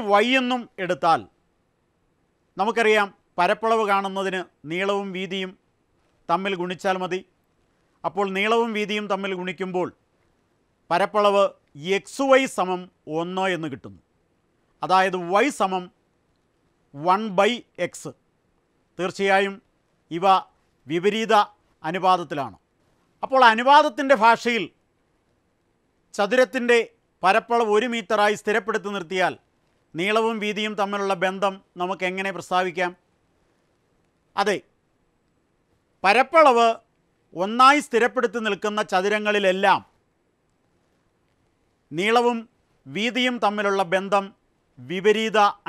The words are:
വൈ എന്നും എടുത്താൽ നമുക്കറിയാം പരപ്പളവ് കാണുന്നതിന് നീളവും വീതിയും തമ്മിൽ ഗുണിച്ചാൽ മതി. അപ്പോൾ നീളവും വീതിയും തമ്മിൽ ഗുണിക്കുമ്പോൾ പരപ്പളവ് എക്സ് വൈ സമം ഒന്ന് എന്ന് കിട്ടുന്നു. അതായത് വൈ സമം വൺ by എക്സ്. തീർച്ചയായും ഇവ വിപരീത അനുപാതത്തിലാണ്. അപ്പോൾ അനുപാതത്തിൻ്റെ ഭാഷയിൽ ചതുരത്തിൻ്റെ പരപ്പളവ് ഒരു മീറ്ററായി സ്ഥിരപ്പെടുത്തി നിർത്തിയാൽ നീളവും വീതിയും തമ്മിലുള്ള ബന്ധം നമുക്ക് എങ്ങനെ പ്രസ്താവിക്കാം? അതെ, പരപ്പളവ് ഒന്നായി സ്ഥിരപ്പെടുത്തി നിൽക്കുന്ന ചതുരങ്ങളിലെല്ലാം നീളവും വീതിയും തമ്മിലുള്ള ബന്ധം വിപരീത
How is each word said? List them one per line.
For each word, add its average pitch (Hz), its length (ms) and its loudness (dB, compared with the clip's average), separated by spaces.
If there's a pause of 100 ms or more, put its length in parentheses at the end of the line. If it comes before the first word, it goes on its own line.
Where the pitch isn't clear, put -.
(100)
വൈ 208 160 4 (120)
എന്നും 247 220 -2 (220)
എടുത്താൽ 170 380 0 (1400)
നമുക്കറിയാം 214 480 2 (300)
പരപ്പളവ് 214 520 2
കാണുന്നതിന് 190 500 -2 (300)
നീളവും 196 460 -4
വീതിയും 190 340 -6 (800)
തമ്മിൽ 190 300 0
ഗുണിച്ചാൽ 185 420 -4
മതി. 185 180 -6 (840)
അപ്പോൾ 175 200 -4 (100)
നീളവും 226 420 0
വീതിയും 208 340 -4
തമ്മിൽ 190 280 -4
ഗുണിക്കുമ്പോൾ 185 480 -6 (1000)
പരപ്പളവ് 202 540 2 (520)
എക്സ് 262 340 -4
വൈ 262 100 8 (160)
സമം 180 240 -2 (400)
ഒന്ന് 185 240 -4 (120)
എന്ന് 160 160 -6
കിട്ടുന്നു. 101 280 -18 (840)
അതായത് 185 340 2 (140)
വൈ 214 140 2 (140)
സമം 190 240 -2 (1200)
വൺ 190 140 4 (180)
by 202 120 4 (360)
എക്സ്. - 240 -12 (880)
തീർച്ചയായും 196 560 0 (640)
ഇവ 170 80 -4 (680)
വിപരീത 208 420 0 (540)
അനുപാതത്തിലാണ്. 170 680 -2 (680)
അപ്പോൾ 262 160 2 (120)
അനുപാതത്തിൻ്റെ 277 720 4
ഭാഷയിൽ 226 400 2 (1500)
ചതുരത്തിൻ്റെ 240 600 2 (460)
പരപ്പളവ് 220 520 2
ഒരു 220 160 2
മീറ്ററായി 214 500 0
സ്ഥിരപ്പെടുത്തി 208 540 -4
നിർത്തിയാൽ 175 400 -2 (640)
നീളവും 220 440 0
വീതിയും 208 380 -4
തമ്മിലുള്ള 196 420 -2
ബന്ധം 190 320 -2 (260)
നമുക്ക് 180 300 -6
എങ്ങനെ 190 240 -6
പ്രസ്താവിക്കാം? 180 560 -2 (1500)
അതെ, 196 180 0 (1500)
പരപ്പളവ് 247 640 6 (760)
ഒന്നായി 262 420 4
സ്ഥിരപ്പെടുത്തി 233 600 -2
നിൽക്കുന്ന 208 340 -4 (120)
ചതുരങ്ങളിലെല്ലാം 202 880 2 (2250)
നീളവും 233 400 2 (580)
വീതിയും 247 480 -2
തമ്മിലുള്ള 202 380 0 (120)
ബന്ധം 196 320 0 (640)
വിപരീത 208 480 0 (300)